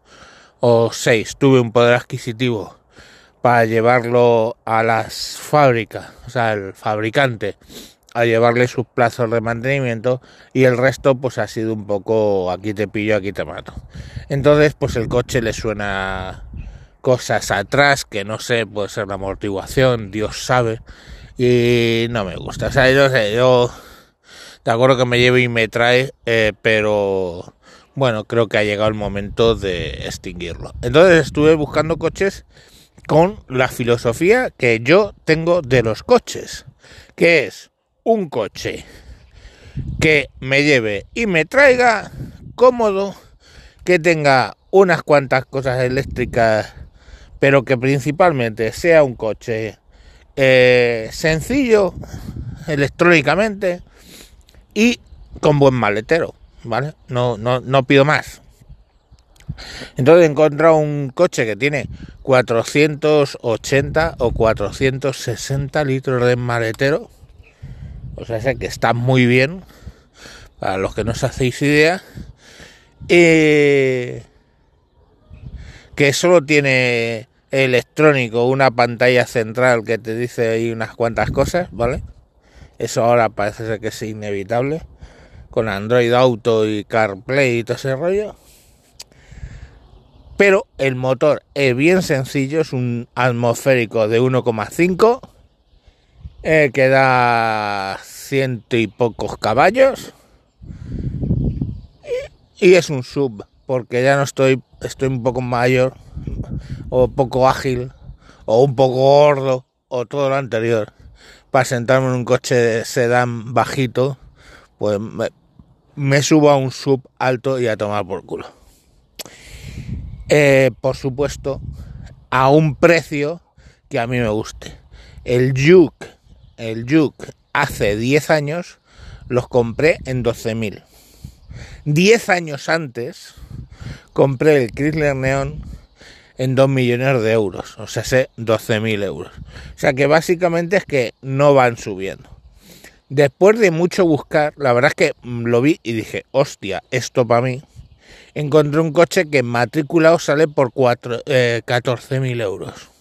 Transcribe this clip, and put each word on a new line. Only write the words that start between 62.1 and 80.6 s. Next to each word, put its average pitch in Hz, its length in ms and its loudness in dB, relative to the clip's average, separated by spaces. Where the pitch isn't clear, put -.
cuatrocientos 143 1200 2
ochenta 143 800 -2
o 123 140 0
cuatrocientos 123 840 -2
sesenta 139 640 -4
litros 131 420 -2
de 123 100 2
maletero. 123 760 -4
O - 80 -14
sea, 113 160 -6
sé 123 160 -2
que 92 100 -8
está - 280 0
muy 123 320 2
bien, 135 360 0
para 95 200 -4
los 95 160 -4
que 104 100 -4
no 113 80 -4
os - 100 -6
hacéis 127 400 -4
idea. 151 400 2
Eh, 143 1160 2
que 143 180 2
solo 175 320 4
tiene 127 840 0
electrónico, 127 960 2
una 135 240 2
pantalla 120 560 2
central 117 580 0
que 113 140 -2
te 110 160 -8
dice 120 360 -4
ahí 113 200 -2